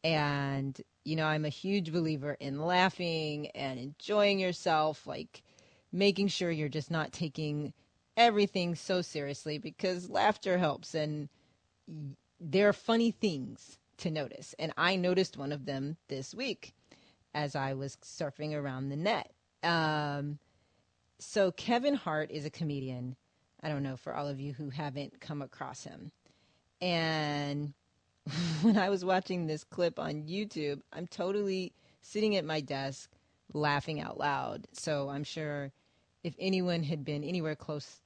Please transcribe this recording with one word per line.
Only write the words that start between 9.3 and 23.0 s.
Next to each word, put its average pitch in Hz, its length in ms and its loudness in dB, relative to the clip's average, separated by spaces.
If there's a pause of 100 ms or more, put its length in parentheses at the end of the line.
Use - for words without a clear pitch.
because 180 520 -4
laughter 202 480 4
helps, 165 360 2
and 151 360 -2 (580)
y-, 151 280 -10 (240)
there 180 280 4
are 202 60 8
funny 233 380 4
things 139 680 -4 (180)
to 170 140 -4
notice. - 480 -6
And 160 180 -2
I 175 180 4
noticed 180 420 2
one 139 140 -4
of 143 140 -6
them 139 320 -4 (100)
this 135 280 -8
week 240 380 -6 (600)
as 147 220 -2
I 135 180 -2
was 135 240 -6
surfing 151 560 -6
around 139 360 -4
the 139 60 -4
net. 175 360 -2 (320)
Um, 151 760 0 (800)
so 196 320 2
Kevin 247 440 2
Hart 156 360 -2
is 147 140 -6
a 151 40 -2
comedian. 131 680 -4 (460)